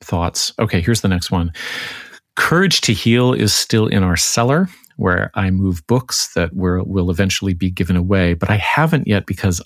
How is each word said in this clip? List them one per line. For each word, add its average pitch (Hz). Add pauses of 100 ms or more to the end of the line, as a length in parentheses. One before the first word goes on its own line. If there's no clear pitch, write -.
thoughts. -
Okay, 110
here's 107
the 98
next 90
one. 85 (840)
Courage 175
to 120
Heal 123
is 104
still 110
in 104
our 90
cellar, 139 (280)
where 92
I 95
move 92
books -
that 85
were, 90
will 92
eventually 95
be 90
given 90
away, 90
but -
I 104
haven't 156
yet 101
because -